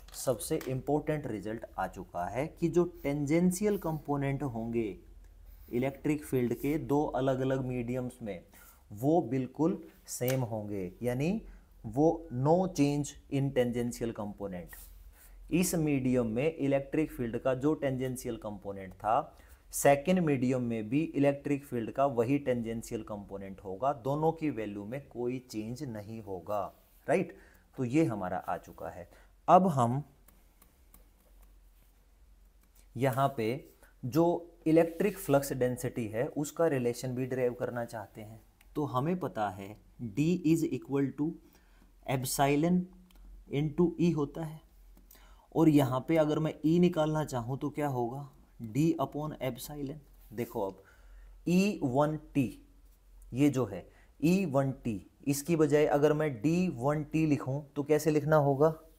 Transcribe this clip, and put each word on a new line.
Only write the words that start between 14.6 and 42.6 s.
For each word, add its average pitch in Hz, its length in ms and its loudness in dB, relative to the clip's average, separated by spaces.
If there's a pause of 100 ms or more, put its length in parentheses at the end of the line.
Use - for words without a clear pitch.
इस 180 240 2
मीडियम 127 520 2
में 131 280 0
इलेक्ट्रिक 139 560 0
फील्ड 117 260 -4
का 131 180 0
जो 147 200 2
टेंजेंशियल 131 640 -4
कंपोनेंट 98 560 -10
था, 120 420 0 (360)
सेकंड 143 480 4
मीडियम 131 420 2
में 113 260 -4
भी 139 120 2 (160)
इलेक्ट्रिक 139 480 0
फील्ड 113 280 -4
का 139 160 2
वही 123 320 2
टेंजेंशियल 117 640 -4
कंपोनेंट 98 600 -12
होगा, 98 300 -2
दोनों 143 380 0
की 160 180 -2
वैल्यू 104 340 -6
में 127 240 -8
कोई 123 300 -4 (120)
चेंज 113 340 -8
नहीं 110 380 -10
होगा, 98 400 -6 (440)
राइट? 170 300 0 (400)
तो 131 80 -2
ये 143 200 2
हमारा 95 340 -4
आ 87 200 -6
चुका 87 320 -14
है। 87 180 -16 (400)
अब 180 200 8
हम 131 340 2 (3000)
यहाँ 131 420 0
पे 110 120 0 (540)
जो 139 220 2 (420)
इलेक्ट्रिक 165 520 2
फ्लक्स 139 360 0
डेंसिटी 123 520 -2
है, 110 200 -2
उसका 160 420 -2
रिलेशन 127 460 -2
भी 131 120 -2
डिराइव 123 280 0
करना 120 320 -6
चाहते 110 340 -12
हैं। 110 200 -18 (360)
तो 151 100 -2
हमें 139 320 0
पता 110 320 -2
है 98 260 -12 (340)
D 139 160 0 (220)
is 156 220 4
equal 135 440 -2
to 151 160 -2 (760)
epsilon 143 720 2 (760)